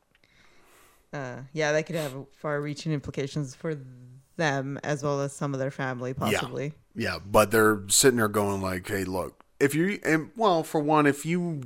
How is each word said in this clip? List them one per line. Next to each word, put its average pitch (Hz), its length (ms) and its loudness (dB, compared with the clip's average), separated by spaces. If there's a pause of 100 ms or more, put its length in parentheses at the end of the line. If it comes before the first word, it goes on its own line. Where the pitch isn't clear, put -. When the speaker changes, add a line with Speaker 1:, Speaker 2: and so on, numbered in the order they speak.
(1120)
Speaker 1:
uh, 131 300 -10 (100)
yeah, 151 200 -2
that 156 140 2
could 160 100 -6
have 151 180 -6 (180)
far-reaching 147 600 -4
implications 139 640 -4
for 160 220 -6 (600)
them 139 460 -2
as 139 200 -2
well 143 180 0
as 139 120 -4
some 143 200 -4
of 135 80 -4
their 135 100 -2
family, 127 400 -6
Speaker 2:
Yeah. 135 300 0
Speaker 1:
possibly. 131 340 -6 (200)
Speaker 2:
Yeah, 95 240 -4
but 101 320 4
they're 107 380 6
sitting 123 280 6
there 113 120 4
going 101 340 0
like, 92 260 -6
"Hey, 98 160 -2
look, 92 380 -6 (180)
if 139 140 4
you," 180 300 0
and, 156 320 2
well, 190 260 4
for 156 180 -2
one, 147 260 4
if 143 200 2
you 170 400 -2